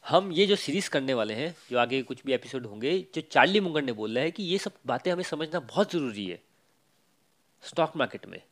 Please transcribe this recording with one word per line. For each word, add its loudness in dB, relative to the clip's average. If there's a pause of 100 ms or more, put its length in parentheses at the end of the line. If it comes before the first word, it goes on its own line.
हम 4
ये 4
जो 4
सीरीज -2
करने 0
वाले 0
हैं, -4 (140)
जो 2
आगे 2
कुछ -10
भी 2
एपिसोड -4
होंगे, -2
जो -4
चार्ली 6
मुंगर 0
ने -2
बोला -2
है 0
कि -10
ये 0
सब -6 (140)
बातें 0
हमें -2
समझना -4
बहुत 0
ज़रूरी -2
है -8 (1200)
स्टॉक -2
मार्केट -4
में। -16